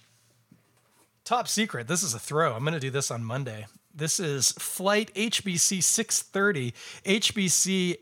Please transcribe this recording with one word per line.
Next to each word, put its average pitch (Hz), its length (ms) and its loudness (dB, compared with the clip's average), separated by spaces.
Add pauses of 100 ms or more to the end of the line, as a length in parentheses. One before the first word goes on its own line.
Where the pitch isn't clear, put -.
(1200)
Top - 220 0
secret. 135 420 -2
This 180 140 0
is 170 100 -2
a 113 60 -6
throw. 147 360 0
I'm 120 100 -4
gonna 160 160 -2
do 131 100 -4
this 135 200 -2
on 117 120 -4
Monday. 113 440 -6 (280)
This 156 240 -2
is 143 340 0
Flight 208 640 0
H 214 300 -2
B 180 120 0
C 180 240 2
six - 400 2
thirty. 185 540 0 (300)
H 214 300 2
B 190 140 2
C 180 540 2